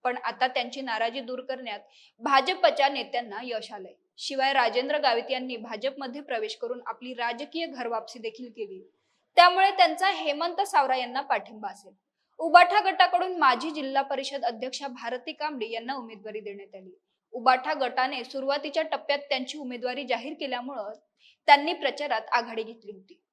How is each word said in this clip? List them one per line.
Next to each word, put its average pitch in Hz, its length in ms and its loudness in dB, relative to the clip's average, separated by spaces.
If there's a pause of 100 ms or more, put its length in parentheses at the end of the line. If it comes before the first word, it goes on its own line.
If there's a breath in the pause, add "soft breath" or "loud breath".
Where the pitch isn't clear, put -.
पण 247 180 0
आता 233 240 0
त्यांची 254 340 -2
नाराजी 233 400 -2
दूर 247 200 -8
करण्यात 247 380 -8 (420 soft breath)
भाजपच्या 277 680 4
नेत्यांना 240 540 -6
यश 233 280 -8
आलंय. 196 220 -14 (240)
शिवाय 269 360 0
राजेंद्र 254 440 2
गावित 240 320 4
यांनी 254 280 -4
भाजपमध्ये 247 640 -6
प्रवेश 220 340 -4
करून 240 300 -8
आपली 240 280 -10
राजकीय 240 520 -4
घरवापसी 240 540 -6
देखील 226 360 -12
केली. 190 260 -10 (540)
त्यामुळे 359 360 8
त्यांचा 359 380 4
हेमंत 320 520 -2
सावरा 285 340 2
यांना 254 260 -4
पाठिंबा 214 480 -4
असेल. - 240 -18 (460)
उबाठा 349 400 8
गटाकडून 359 580 2
माजी 277 340 4
जिल्हा 277 300 -2
परिषद 277 440 -4
अध्यक्षा 247 420 -6
भारती 247 440 -8
कांबळे 294 380 -6
यांना 233 260 -8
उमेदवारी 220 440 -12
देण्यात 202 360 -14
आली. 190 160 -18 (400)
उबाठा 254 500 2
गटाने 254 420 -2
सुरुवातीच्या 285 600 -4
टप्प्यात 285 360 -2
त्यांची 262 380 -4
उमेदवारी 247 460 -6
जाहीर 240 300 -4
केल्यामुळं 247 600 -8 (540 soft breath)
त्यांनी 294 260 6
प्रचारात 269 480 -2 (100)
आघाडी 226 320 0
घेतली 220 280 -14
होती. - 300 -20 (120)